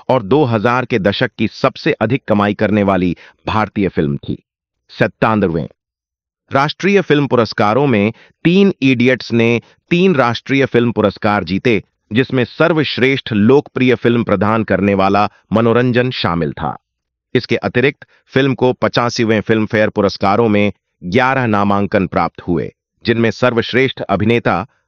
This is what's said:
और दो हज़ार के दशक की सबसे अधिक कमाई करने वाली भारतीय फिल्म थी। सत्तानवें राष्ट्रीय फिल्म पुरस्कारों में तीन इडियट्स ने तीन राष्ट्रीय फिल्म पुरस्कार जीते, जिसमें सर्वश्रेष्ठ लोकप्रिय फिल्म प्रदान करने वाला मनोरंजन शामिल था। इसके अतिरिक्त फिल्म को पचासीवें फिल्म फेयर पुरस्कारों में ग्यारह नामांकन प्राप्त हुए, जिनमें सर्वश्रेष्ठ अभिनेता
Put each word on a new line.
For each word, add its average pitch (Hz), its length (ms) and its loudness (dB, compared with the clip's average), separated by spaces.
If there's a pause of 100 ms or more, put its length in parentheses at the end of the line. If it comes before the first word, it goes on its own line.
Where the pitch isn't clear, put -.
और 127 140 2
दो 139 200 2
हज़ार 120 420 0
के 120 140 -2
दशक 101 380 0
की 110 100 -2
सबसे - 440 -4
अधिक 110 360 -2
कमाई 101 260 0
करने 104 300 0
वाली 92 340 0 (300)
भारतीय 104 400 -2
फिल्म 73 300 -2
थी। - 260 -10 (460)
सत्तानवें 101 760 -2 (880)
राष्ट्रीय 170 480 0
फिल्म 147 260 0
पुरस्कारों 117 600 0
में 110 260 0 (300)
तीन 190 380 2
इडियट्स 127 520 0
ने 117 280 2 (280)
तीन 175 260 2
राष्ट्रीय 131 500 0
फिल्म 120 260 2
पुरस्कार 104 520 0
जीते, 95 400 -2 (300)
जिसमें 127 320 0
सर्वश्रेष्ठ 135 880 0
लोकप्रिय 127 640 2
फिल्म 117 280 0
प्रदान 104 400 0
करने 101 300 0
वाला 98 360 2 (240)
मनोरंजन 120 580 2
शामिल 85 400 -2
था। 65 260 -8 (560)
इसके 120 220 -2
अतिरिक्त 143 520 -2 (200)
फिल्म 135 280 0
को 127 180 0
पचासीवें 110 680 -2
फिल्म 110 240 -2
फेयर 107 240 0
पुरस्कारों 104 600 0
में 104 240 0 (300)
ग्यारह 127 420 0
नामांकन 101 640 0
प्राप्त 85 340 -4
हुए, 76 320 -4 (320)
जिनमें 113 260 0
सर्वश्रेष्ठ 123 680 -2
अभिनेता 101 680 -2 (200)